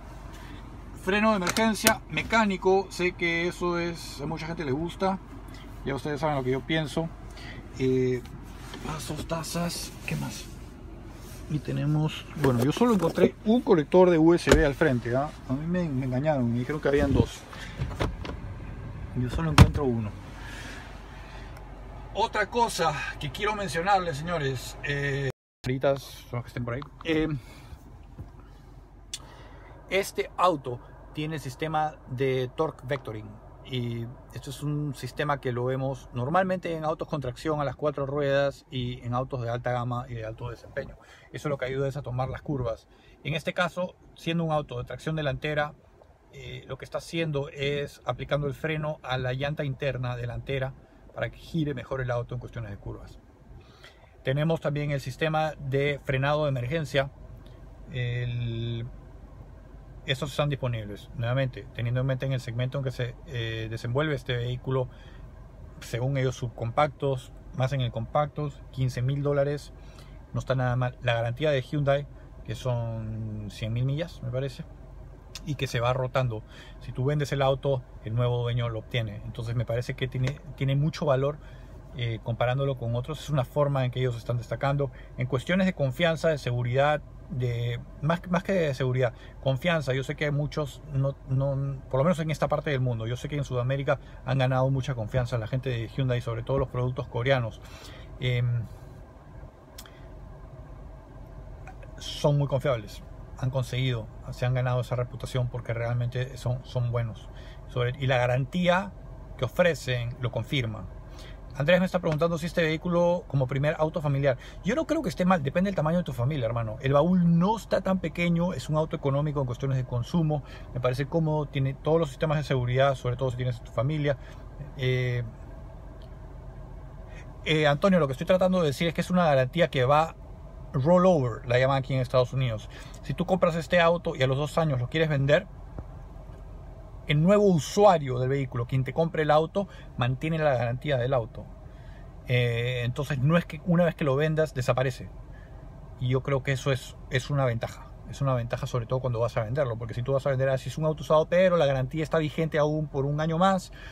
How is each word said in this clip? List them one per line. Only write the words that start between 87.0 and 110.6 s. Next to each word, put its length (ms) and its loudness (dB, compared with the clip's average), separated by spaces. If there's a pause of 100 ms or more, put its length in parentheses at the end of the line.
de, 500 -2 (220)
más, 280 2
más 140 2
que 100 0
de 220 2
seguridad, 380 2 (280)
confianza. 520 2
Yo 100 0
sé 120 -4
que 100 -2
hay 60 2
muchos, 500 -2 (100)
no, 240 0 (140)
no, 600 0
por 100 2
lo 40 6
menos 160 4
en 100 -2
esta 180 0
parte 220 0
del 100 2
mundo, 280 0
yo 80 -4
sé 120 -6
que 100 -4
en 60 -2
Sudamérica 560 0 (260)
han 120 0
ganado 320 4
mucha 240 0
confianza 460 0
la 80 -4
gente 220 -2
de 180 -2
Hyundai, 340 0
sobre 220 -4
todo 160 2
los 80 2
productos 400 -2
coreanos. 520 2 (600)
Em, 480 2 (3250)
son 400 2
muy 100 2
confiables, 540 -2 (380)
han 100 0
conseguido, 580 -2 (220)
se 160 -4
han 80 2
ganado 280 2
esa 140 -4
reputación 520 -2
porque 260 -4
realmente 640 -2
son, 280 -2
son 260 0
buenos. 380 -2 (380)
Sobre, 300 0
y 80 -2
la 120 4
garantía 720 2 (460)
que 80 -2
ofrecen 720 2
lo 120 -2
confirma. 540 -2 (720)